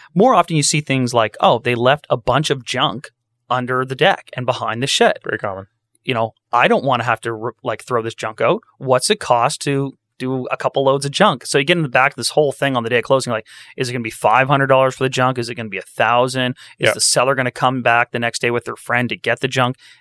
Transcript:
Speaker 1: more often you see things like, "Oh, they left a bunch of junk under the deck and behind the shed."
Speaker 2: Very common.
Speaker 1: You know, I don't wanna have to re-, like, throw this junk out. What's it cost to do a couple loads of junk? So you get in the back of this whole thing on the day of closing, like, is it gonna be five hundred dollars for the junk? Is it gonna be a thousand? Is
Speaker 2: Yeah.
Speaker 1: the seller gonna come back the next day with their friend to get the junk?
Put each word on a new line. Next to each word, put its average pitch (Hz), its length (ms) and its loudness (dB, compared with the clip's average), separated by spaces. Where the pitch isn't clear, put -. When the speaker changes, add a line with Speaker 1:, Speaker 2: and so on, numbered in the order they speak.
Speaker 1:
more 226 200 4
often 165 220 2
you 147 60 2
see 147 180 0
things 127 340 -2
like, 110 260 2
"Oh, 151 180 4
they 123 160 0
left 127 360 2
a 135 60 2
bunch 131 340 0
of 131 140 -4
junk 127 460 -4
under 127 340 -2
the 131 120 -8
deck 175 380 2
and 123 120 -8
behind 113 360 -2
the 139 40 0
shed." - 380 2
Speaker 2:
Very - 140 -4
common. 95 280 -8
Speaker 1:
You 127 100 -2
know, 113 200 -2
I 123 140 4
don't 208 180 2
wanna 123 200 0
have 117 180 -2
to 117 100 -4
re-, 110 200 -8
like, 113 220 -6
throw 120 180 -2
this 113 120 -8
junk 110 260 -10
out. 151 220 2
What's 131 320 2
it - 100 0
cost 123 420 2
to 139 300 -2
do 127 340 -4
a - 40 -2
couple 139 280 -2
loads 139 200 2
of 143 80 -4
junk? 185 340 2
So 147 120 0
you 139 60 2
get 175 120 2
in 165 60 0
the 139 60 -2
back 131 240 2
of - 40 -20
this - 140 -4
whole 147 220 2
thing 135 240 -2
on 120 80 0
the 113 60 -8
day 120 80 2
of 110 60 -2
closing, 127 280 0
like, 110 140 -6
is 131 120 -4
it 123 40 -6
gonna 123 120 -6
be 110 60 -8
five 120 380 2
hundred 139 200 2
dollars 131 280 4
for - 80 -6
the 127 60 0
junk? 127 280 0
Is 113 100 -6
it 120 80 -10
gonna 113 120 -10
be 98 100 -10
a 90 40 -8
thousand? 123 720 0
Is - 100 0
Speaker 2:
Yeah. 107 40 4
Speaker 1:
the 104 80 -6
seller 131 360 0
gonna 127 160 -2
come 131 300 -2
back 120 300 2
the 120 80 -4
next 117 200 -4
day 120 120 0
with 120 120 -2
their 117 120 -10
friend 120 320 -2
to 107 80 -6
get 117 240 -4
the 135 80 -2
junk? 127 280 -2